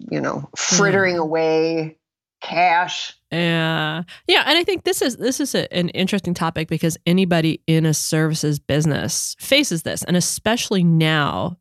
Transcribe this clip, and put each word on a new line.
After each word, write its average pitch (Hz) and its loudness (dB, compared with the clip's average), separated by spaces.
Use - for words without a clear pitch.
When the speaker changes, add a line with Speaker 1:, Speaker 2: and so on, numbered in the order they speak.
Speaker 1:
you 151 -2
know, 143 -6
frittering 190 2
Speaker 2:
Yeah. 175 -2
Speaker 1:
away 160 0
cash. - 0
Speaker 2:
Yeah. 160 0
Yeah. 349 2
And 294 4
I 349 0
think 349 -4
this 370 -2
is, 262 -2
this 247 -2
is 285 -4
a, 185 -2
an 175 0
interesting 180 -2
topic 165 -2
because 160 0
anybody 170 2
in 160 4
a 156 4
services 156 0
business 143 -2
faces 269 0
this. - -6
And 175 0
especially 214 0
now 160 2